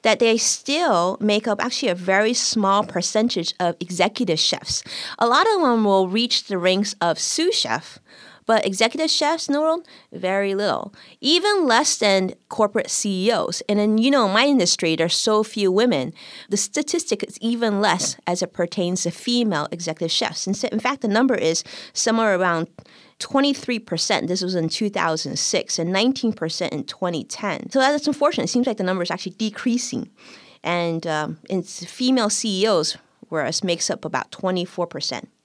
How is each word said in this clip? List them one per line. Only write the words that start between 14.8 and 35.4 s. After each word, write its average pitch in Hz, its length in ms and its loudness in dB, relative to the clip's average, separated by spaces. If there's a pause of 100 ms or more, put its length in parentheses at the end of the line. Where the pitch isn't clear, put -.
there's 165 200 0
so 214 280 2
few 208 300 0
women. 185 400 2 (380)
The 196 80 0
statistic 294 640 -2
is - 180 -10
even 226 400 0
less - 460 0
as 180 160 -2
it 175 100 -6
pertains 180 520 -2
to 175 60 0
female 214 600 0
executive 165 400 -4
chefs. - 340 -2
In, 190 80 0 (160)
in 214 80 -4
fact, 269 220 -2
the 226 80 -2
number 233 260 4
is 165 300 0 (300)
somewhere 220 440 2
around 170 300 0 (500)
twenty-three 269 600 0
percent. 180 500 -2
This 185 140 -2
was 185 120 -4
in 165 140 0
two 208 220 -2
thousand 160 480 -2
six, - 400 -2
and 165 120 -2
nineteen 226 440 0
percent 165 400 -4
in 147 100 -6
twenty 175 400 -6
ten. - 460 -8
So 262 80 0
that's 285 280 2
unfortunate. 294 380 0
It 180 40 -4
seems 247 180 2
like 220 100 -2
the 190 80 -4
number 185 180 0
is 175 80 -4
actually 175 280 -8
decreasing. 220 720 -4 (520)
And, 170 440 -2
um, 156 320 -4 (100)
it's 185 380 -6
female 254 420 0
C 202 360 0
E - 20 2
Os, 180 320 0 (320)
whereas 156 340 -2
makes 170 240 -2
up - 160 -4
about - 280 -4
twenty-four 180 540 -4
percent. - 440 -8 (140)